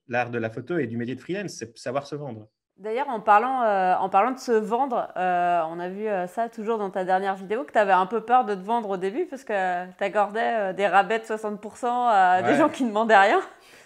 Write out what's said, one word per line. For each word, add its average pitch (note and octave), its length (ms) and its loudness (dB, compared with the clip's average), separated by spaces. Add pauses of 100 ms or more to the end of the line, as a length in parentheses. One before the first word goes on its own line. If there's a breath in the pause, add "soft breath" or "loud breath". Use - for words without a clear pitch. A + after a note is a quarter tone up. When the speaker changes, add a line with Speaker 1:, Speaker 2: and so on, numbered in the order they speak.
Speaker 1:
l'art A#2+ 220 -2
de A#2+ 80 -6
la A2 140 -4
photo E3+ 260 -8
et C#3 80 -2
du A#2 100 -8
métier A#2+ 200 -6
de C3 60 -14
freelance, F#3+ 320 -8
c'est - 220 -14
savoir C3+ 300 -6
se - 80 -14
vendre. A#2+ 340 -12 (300)
Speaker 2:
D'ailleurs, A3+ 320 -6
en A3+ 100 -6
parlant, A#3 420 4
euh, F#3+ 340 2
en F#3 140 0
parlant G3+ 220 4
de C4 80 -8
se B3 140 -2
vendre, A3+ 640 0
euh, F3 520 2
on E3+ 120 -10
a F3+ 80 -6
vu, G3+ 200 -6
euh, F#3 180 -2
ça A3+ 240 -4
toujours A3+ 300 -4
dans G3+ 100 -4
ta F#3 160 -4
dernière F#3+ 300 2
vidéo, G3 280 -6
que - 80 -16
t'avais G#3 200 2
un F#3 160 4
peu A3 140 -4
peur A#3+ 220 4
de G#3 120 -4
te F#3 60 -8
vendre G#3+ 280 -4
au G3 80 -2
début G#3 300 -4
parce C4 160 -14
que F#3 420 -2 (120)
t'accordais, A#3 580 0
euh, F#3+ 180 -2
des G3 140 0
rabais G3 320 2
de A3 60 -12
soixante G#3+ 360 -6
pour G#3 160 -16
cent B3 300 -2
à F#3 340 6
des - 120 4
Speaker 1:
Ouais. C#4+ 40 4
Speaker 2:
gens D4+ 120 4
qui C4+ 140 -4
demandaient A3 320 2
rien. G#3+ 240 6 (460 loud breath)